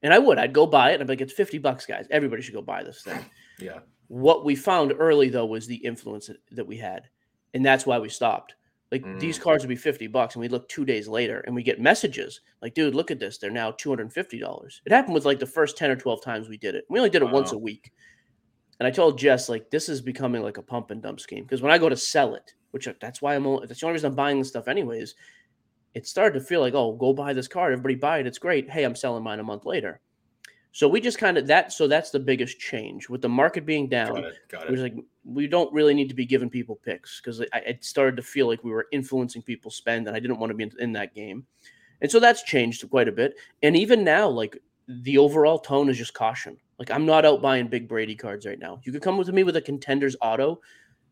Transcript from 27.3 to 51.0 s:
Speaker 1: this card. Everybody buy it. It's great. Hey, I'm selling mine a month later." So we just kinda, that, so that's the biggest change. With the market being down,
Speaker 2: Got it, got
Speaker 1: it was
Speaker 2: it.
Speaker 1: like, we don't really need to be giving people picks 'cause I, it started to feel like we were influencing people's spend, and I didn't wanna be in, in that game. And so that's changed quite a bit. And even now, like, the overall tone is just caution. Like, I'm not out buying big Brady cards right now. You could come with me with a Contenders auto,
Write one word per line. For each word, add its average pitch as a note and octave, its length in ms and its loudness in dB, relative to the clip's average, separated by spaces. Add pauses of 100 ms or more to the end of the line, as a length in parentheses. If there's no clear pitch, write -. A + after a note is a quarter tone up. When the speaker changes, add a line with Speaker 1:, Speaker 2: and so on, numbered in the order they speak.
Speaker 1:
this B2+ 140 -4
card. F3 260 0
Everybody B2+ 220 -2
buy D3 240 -2
it. B2+ 80 -4
It's A#2+ 100 -10
great. C#3+ 320 -2
Hey, D3 140 -2
I'm A#2+ 120 -2
selling A#2 280 -6
mine G#2+ 160 -8
a G#2+ 40 -8
month G#2+ 220 -10
later." A2 340 -6 (720)
So D3 160 4
we G3 100 2
just A#3+ 180 -2
kinda, F#3 260 2
that, D#3 280 4
so D#3 160 0
that's D#3 240 0
the G#3+ 80 -2
biggest C3 400 -2
change. G2+ 480 -12
With B2 140 -10
the B2 80 0
market D3 360 2
being D3+ 220 -2
down, A#2 280 -2
Speaker 2:
Got E2+ 100 -6
it, E2 100 -12 (140)
got - 160 -14
Speaker 1:
it D#2+ 60 -4
was B2+ 100 -2
Speaker 2:
it. - 20 -4
Speaker 1:
like, A#2 220 -8 (180)
we C#3+ 240 -4
don't E3+ 240 2
really D3+ 220 6
need C#3 160 2
to B2+ 40 -12
be B2 120 -4
giving B2+ 240 0
people A#2+ 260 -8
picks - 460 -12
'cause A#2 200 -10 (120)
I, A#2 60 -2
it B2 260 -10
started C3 320 0
to B2 40 -10
feel B2+ 260 0
like A2+ 140 -2
we A#2+ 100 -8
were A2 200 -4
influencing C3 500 -4
people's A#2 360 -12
spend, A#2 280 -4
and G#2 120 -6
I - 20 -4
didn't A#2+ 180 -4
wanna A2+ 160 -4
be A2 120 -6
in, A2 140 -12
in A#2+ 120 -4
that G#2 240 -8
game. G#2 320 -14 (540)
And C#3+ 100 -2
so A3+ 80 8
that's A#3 240 6
changed A#2+ 460 -2
quite B2 180 4
a G#2 60 -4
bit. B2 240 -2 (260)
And D#3 140 6
even A3 260 4
now, F3+ 240 4
like, A#2 340 -4 (280)
the B2+ 280 0
overall D3+ 420 6
tone C#3+ 280 0
is C3 100 0
just A#2 160 -10
caution. A2+ 440 -6 (200)
Like, B2+ 140 -10
I'm D3 140 0
not D#3 180 6
out C#3+ 180 8
buying B2+ 280 2
big A#2+ 180 -4
Brady A2 300 -4
cards G#2 280 -10
right G2+ 140 -10
now. F#2 240 -14
You B2+ 80 -12
could C#3+ 100 -10
come F#3+ 160 0
with F#3 120 -2
me F#3+ 160 4
with E3 100 0
a D#3 60 2
Contenders C#3 600 -2
auto, B2+ 380 0 (520)